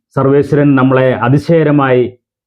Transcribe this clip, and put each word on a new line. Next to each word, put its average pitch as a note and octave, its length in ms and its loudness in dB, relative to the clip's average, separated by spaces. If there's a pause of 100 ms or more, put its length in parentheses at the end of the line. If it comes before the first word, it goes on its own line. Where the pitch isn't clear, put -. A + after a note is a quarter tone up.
(160)
സർവേശ്വരൻ C#3+ 520 0 (100)
നമ്മളെ C3 280 2 (200)
അതിശയകരമായി D3 760 0 (440)